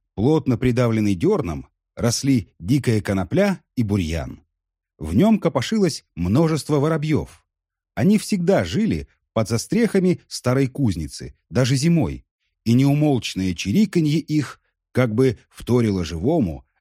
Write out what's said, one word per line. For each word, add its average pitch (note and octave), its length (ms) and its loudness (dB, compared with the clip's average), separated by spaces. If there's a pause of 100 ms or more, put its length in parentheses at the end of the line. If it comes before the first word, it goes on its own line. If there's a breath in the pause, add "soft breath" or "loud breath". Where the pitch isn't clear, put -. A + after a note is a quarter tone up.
(140)
плотно C3 420 2
придавленной A2+ 600 2
дерном, F2+ 500 -2 (300)
росли A#2+ 640 0
дикая A#2 400 0
конопля D3 600 0 (140)
и B2 80 -2
бурьян. D#2+ 640 -4 (540)
В D#2 180 -6
нем G3+ 240 4
копошилось F3 640 -2 (100)
множество C#3+ 640 0
воробьев. D#3 640 -2 (520)
Они F#3 220 4
всегда F3 440 0
жили F#2 460 -2 (240)
под A2 160 -2
застрехами F3+ 800 0
старой C3 400 0
кузницы, F#2+ 680 -4 (140)
даже B2 240 2
зимой, C3 500 0 (400)
и A#2 100 2
неумолчное C3+ 800 0
чириканье D#3+ 640 0
их - 420 -4 (320)
как A#2+ 220 0
бы B2+ 240 2 (100)
вторило A2 560 0
живому, E2+ 600 -4 (140)